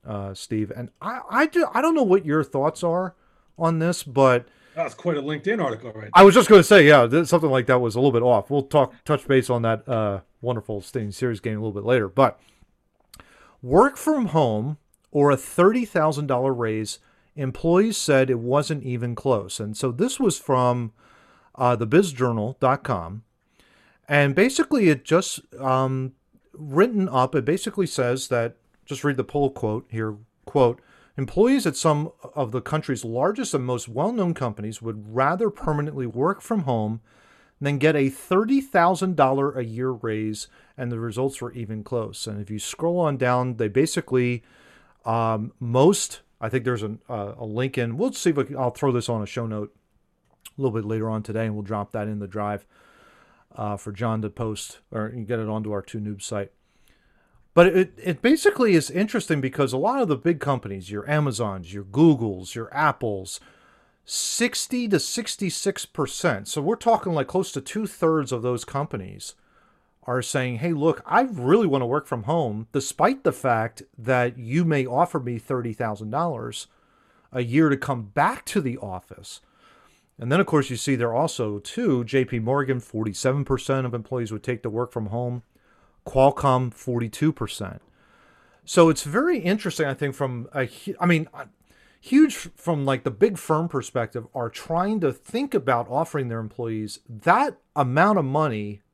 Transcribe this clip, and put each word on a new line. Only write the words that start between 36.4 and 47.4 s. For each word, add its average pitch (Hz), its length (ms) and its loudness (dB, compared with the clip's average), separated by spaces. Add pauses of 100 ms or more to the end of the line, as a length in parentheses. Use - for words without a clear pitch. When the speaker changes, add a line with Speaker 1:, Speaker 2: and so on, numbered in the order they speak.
Speaker 1:
from 214 200 -4
home 113 400 -2 (600)
than 143 180 -2
get 151 180 4
a 139 120 2
thirty 220 520 0
thousand 185 560 0
dollar 139 360 2
a 131 120 -6
year 120 260 -4
raise, 107 560 -6 (300)
and 120 160 -6
the 113 80 -6
results 117 400 -4
were 120 120 -8
even 110 300 -10
close." 110 440 -6
And 104 140 -8
if 101 100 -12
you 107 100 -6
scroll 175 400 -4
on 147 160 0
down, 123 400 0
they 113 120 -2
basically, 123 760 0 (600)
um, 113 540 -2
most, 127 600 2 (200)
I 110 100 -6
think 127 140 -2
there's 120 200 -2
an, 110 240 -8
uh, 104 300 -8
a 120 60 -12